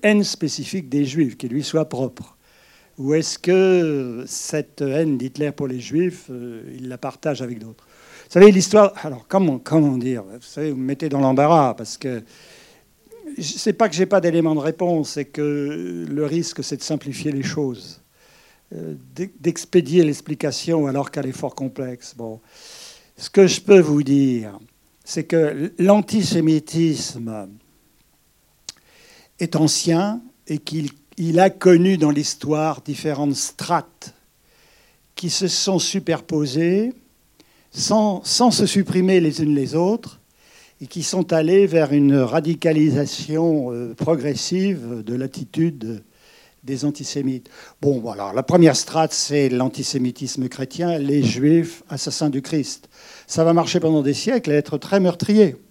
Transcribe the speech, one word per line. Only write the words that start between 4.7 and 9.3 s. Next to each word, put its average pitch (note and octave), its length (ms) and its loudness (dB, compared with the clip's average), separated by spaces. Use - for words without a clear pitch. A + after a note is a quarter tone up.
haine C#3+ 360 0
d'Hitler C3 360 -6
pour C#3 140 -6
les B2+ 120 -8
Juifs, D#3+ 500 -4
euh, A#2+ 340 -14
il B2+ 140 -14
la B2+ 80 -12
partage C3 440 -8
avec A#2+ 180 -10
d'autres ? A2+ 280 -20
Vous - 60 -20
savez, G3 200 10
l'histoire, G3+ 420 6
alors C3 260 -10